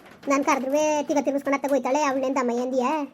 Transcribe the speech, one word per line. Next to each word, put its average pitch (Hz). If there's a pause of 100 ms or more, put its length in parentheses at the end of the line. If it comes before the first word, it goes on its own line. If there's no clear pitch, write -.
(280)
ನಾನ್ 277
ಕರ್ದ್ರುವೆ 294
ತಿಗ 294
ತಿರ್ಗಿಸ್ಕೊಂಡ್ 277
ಅತ್ತಾಗ 277
ಹೋಯ್ತಾಳೆ, 262
ಅವಳನ್ನೇನ್ 269
ದಮ್ಮಯ್ಯ 247
ಅಂದಿಯಾ? 254 (260)